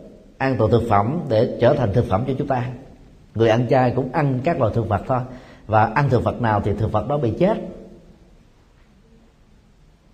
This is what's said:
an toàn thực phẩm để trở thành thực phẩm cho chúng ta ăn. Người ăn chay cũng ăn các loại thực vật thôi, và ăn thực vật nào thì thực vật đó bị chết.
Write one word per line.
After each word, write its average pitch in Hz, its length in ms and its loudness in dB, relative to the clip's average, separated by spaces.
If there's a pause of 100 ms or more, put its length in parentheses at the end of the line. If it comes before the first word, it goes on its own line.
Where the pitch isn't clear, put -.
(380)
an 135 200 -2
toàn 107 140 2
thực 117 180 4
phẩm 107 300 2 (100)
để 110 320 0
trở 147 120 6
thành 123 200 0
thực 120 120 2
phẩm 98 220 -2
cho 139 100 -2
chúng 143 100 -4
ta 135 80 -2
ăn. 123 180 -6 (600)
Người 113 140 4
ăn 117 200 2
chay 127 260 4
cũng 127 160 -2
ăn 139 320 0
các 165 160 0
loại 107 160 0
thực 110 140 -2
vật 101 180 0
thôi, 127 120 0 (480)
và 107 180 4
ăn 143 240 0
thực 117 140 2
vật 104 180 -2
nào 107 220 2
thì 104 100 -2
thực 104 180 -2
vật 107 160 -2
đó 143 100 -2
bị 123 220 -2
chết. 208 180 2 (2500)